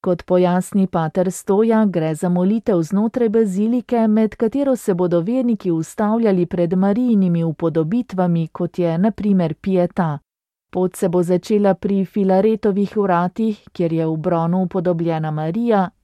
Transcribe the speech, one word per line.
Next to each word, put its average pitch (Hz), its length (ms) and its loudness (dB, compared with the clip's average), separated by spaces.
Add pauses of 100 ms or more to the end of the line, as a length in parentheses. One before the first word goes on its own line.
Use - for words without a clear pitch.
Kot 180 200 -2
pojasni 180 640 0
pater 175 440 -2
Stoja, 220 540 2
gre 160 300 -2
za 180 140 -2
molitev 185 520 0
znotraj 220 480 0
bazilike, 226 760 0
med 214 280 2
katero 269 400 0
se 208 180 -2
bodo 175 260 2
verniki 226 520 -2
ustavljali 202 760 0
pred 175 280 -2
Marijinimi 196 720 2
upodobitvami, 165 1040 -2
kot - 320 -6
je 165 180 0
na 208 140 2
primer 190 420 0
Pietà. 175 640 -2 (540)
Pot 185 240 -2
se 196 140 -2
bo 180 140 2
začela 190 500 2
pri 196 320 -2
Filaretovih 202 920 0
vratih, 196 640 0 (120)
kjer 165 200 -2
je 165 140 0
v 160 100 -2
bronu 170 460 0
upodobljena 170 680 -2
Marija, 180 580 0 (140)